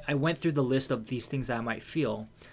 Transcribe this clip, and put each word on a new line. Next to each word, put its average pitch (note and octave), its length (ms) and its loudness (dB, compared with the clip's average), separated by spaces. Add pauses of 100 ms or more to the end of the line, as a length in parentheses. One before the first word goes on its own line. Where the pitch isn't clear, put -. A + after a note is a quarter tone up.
I D3 60 2
went D#3+ 220 2
through E3+ 140 0
the C#3+ 120 4
list C3 280 2
of A2+ 160 -2
these B2 200 -4
things C3 200 -2
that A#2+ 100 0
I A#2 40 -2
might A2+ 200 -4
feel. A2 460 -2 (260)